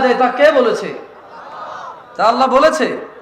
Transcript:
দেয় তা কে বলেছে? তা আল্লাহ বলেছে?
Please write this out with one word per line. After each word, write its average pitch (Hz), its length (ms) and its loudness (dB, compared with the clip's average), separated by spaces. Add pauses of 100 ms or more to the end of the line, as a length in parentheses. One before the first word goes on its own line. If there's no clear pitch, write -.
দেয় 247 160 2
তা 254 80 2 (100)
কে 285 80 4 (120)
বলেছে? 214 300 0 (1300)
তা 175 80 -4 (100)
আল্লাহ 254 240 2
বলেছে? 285 300 2 (360)